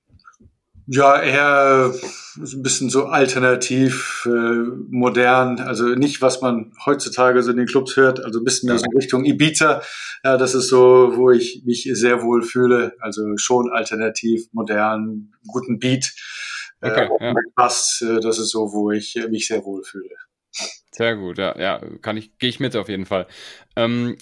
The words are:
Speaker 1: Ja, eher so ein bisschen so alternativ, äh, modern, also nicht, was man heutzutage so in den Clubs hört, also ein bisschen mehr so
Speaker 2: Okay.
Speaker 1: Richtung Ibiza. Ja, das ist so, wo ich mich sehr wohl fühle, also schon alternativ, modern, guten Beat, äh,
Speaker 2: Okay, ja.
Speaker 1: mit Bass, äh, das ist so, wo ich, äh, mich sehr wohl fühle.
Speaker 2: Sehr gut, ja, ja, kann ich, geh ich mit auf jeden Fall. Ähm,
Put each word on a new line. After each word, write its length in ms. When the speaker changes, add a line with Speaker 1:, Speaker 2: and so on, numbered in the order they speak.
Speaker 1:
Ja, 340
eher 720
so 640
ein 60
bisschen 260
so 160
alternativ, 1200
äh, 40
modern, 720
also 300
nicht, 320
was 200
man 320
heutzutage 580
so 80
in 60
den 80
Clubs 320
hört, 260
also 160
ein 40
bisschen 240
mehr 100
so 100
Speaker 2:
Okay. 100
Speaker 1:
Richtung 280
Ibiza. 560
Ja, 140
das 160
ist 160
so, 460
wo 160
ich 340
mich 280
sehr 300
wohl 180
fühle, 580
also 220
schon 340
alternativ, 840
modern, 800
guten 320
Beat, 340
äh, 100
Speaker 2:
Okay, 180
ja. 140
Speaker 1:
mit 220
Bass, 500
äh, 140
das 200
ist 100
so, 240
wo 180
ich, 260
äh, 120
mich 180
sehr 180
wohl 180
fühle. 320
Speaker 2:
Sehr 220
gut, 220
ja, 200
ja, 240
kann 160
ich, 200
geh 120
ich 100
mit 160
auf 140
jeden 160
Fall. 220
Ähm, 440